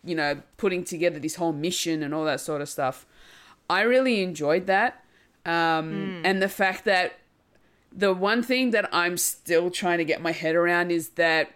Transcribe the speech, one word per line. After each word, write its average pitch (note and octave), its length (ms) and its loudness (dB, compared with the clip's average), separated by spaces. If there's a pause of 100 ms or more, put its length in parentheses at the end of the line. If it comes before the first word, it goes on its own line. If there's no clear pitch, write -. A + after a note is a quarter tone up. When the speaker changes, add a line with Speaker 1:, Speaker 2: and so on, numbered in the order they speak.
Speaker 1:
you E3+ 120 -4
know, C#3+ 240 -2 (160)
putting F3+ 260 -2
together E3+ 360 -2
this D#3 180 -6
whole E3 160 -2
mission D#3+ 500 -2
and D3 100 -6
all D#3 120 -4
that C#3+ 160 -2
sort D3 200 -6
of C#3+ 80 -8
stuff. - 380 -4 (640)
I F3+ 120 2
really B3 400 4
enjoyed E3 440 0
that. G3 380 0 (400)
Um, E3+ 80 -4 (400)
Speaker 2:
Mm. F#3 320 -6
Speaker 1:
and F#3+ 180 2
the G3 60 0
fact F#3+ 360 -2
that F#3 300 2 (800)
the F#3+ 200 2
one G3+ 300 2
thing B3+ 280 2
that G#3 220 2
I'm F3 240 0
still E3+ 540 0
trying F3 280 0
to E3+ 60 0
get D3+ 180 -2
my E3 100 -2
head D#3+ 240 -2
around F3 360 2
is E3 180 -2
that D#3+ 460 2